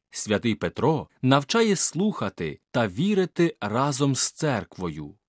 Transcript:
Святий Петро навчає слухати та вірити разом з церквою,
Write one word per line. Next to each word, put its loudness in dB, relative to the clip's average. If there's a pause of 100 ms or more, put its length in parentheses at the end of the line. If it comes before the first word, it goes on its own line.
(120)
Святий 0
Петро -2 (140)
навчає 4
слухати -2 (120)
та 2
вірити 0
разом 0
з 0
церквою, -6 (140)